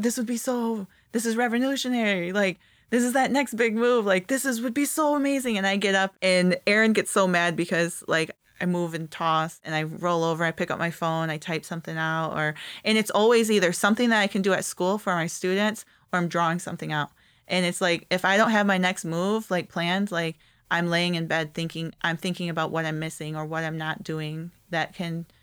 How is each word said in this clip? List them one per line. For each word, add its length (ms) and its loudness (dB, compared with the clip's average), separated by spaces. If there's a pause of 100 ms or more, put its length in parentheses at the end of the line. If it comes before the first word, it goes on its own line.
this 160 0
would 100 -4
be 120 -4
so, 480 -2 (260)
this 140 -2
is 100 0
revolutionary. 960 0
Like, 260 0 (320)
this 140 2
is 80 0
that 180 2
next 240 0
big 220 0
move. 300 2
Like, 220 2
this 180 -2
is, 160 0
would 120 -4
be 120 0
so 280 2
amazing." 440 0
And 80 0
I 100 2
get 180 2
up 280 2
and 340 4 (100)
Aaron 260 4
gets 180 0
so 180 4
mad 260 2
because, 540 -2
like, 220 0 (300)
I 60 -2
move 280 0
and 160 -8
toss 520 -2
and 120 -8
I 100 -2
roll 400 0
over, 200 0
I 60 0
pick 220 -4
up 60 -4
my 120 -2
phone, 400 -2
I 80 -4
type 260 -6
something 320 -10
out, 380 -2
or, 200 -2 (300)
and 140 2
it's 120 0
always 400 4
either 220 4
something 380 2
that 120 4
I 40 2
can 160 0
do 120 2
at 100 0
school 340 0
for 160 -2
my 140 0
students 560 -2 (280)
or 60 0
I'm 100 0
drawing 300 0
something 340 -8
out. 180 -2 (360)
And 180 0
it's 160 -2
like, 300 2
if 140 0
I 120 4
don't 140 6
have 160 4
my 120 4
next 260 0
move, 460 -2
like, 180 0
planned, 420 0
like, 260 -4 (340)
I'm 200 0
laying 240 2
in 140 -2
bed 260 -2
thinking, 480 -6
I'm 140 -2
thinking 340 -4
about 220 -2
what 120 -2
I'm 140 -4
missing 380 -8
or 100 -6
what 180 -6
I'm 140 -6
not 240 -6
doing 480 -6 (200)
that 240 -2
can 300 -6 (180)